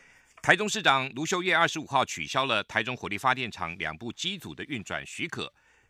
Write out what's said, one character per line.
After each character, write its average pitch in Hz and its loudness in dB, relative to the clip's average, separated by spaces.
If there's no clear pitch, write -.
台 160 6
中 208 -2
市 214 -2
长 135 4
卢 147 -4
秀 180 0
燕 180 4
二 170 6
十 160 -2
五 123 -8
号 131 4
取 - -6
消 135 0
了 110 2
台 113 -2
中 123 -4
火 113 -6
力 101 -4
发 127 4
电 127 -4
厂 82 -6
两 78 -4
部 117 -8
机 185 -4
组 95 -12
的 - -8
运 123 -8
转 76 -6
许 - -6
可， 104 -6